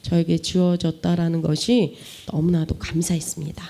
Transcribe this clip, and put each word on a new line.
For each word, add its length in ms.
저에게 360
주어졌다라는 1040
것이 540
너무나도 440
감사했습니다. 920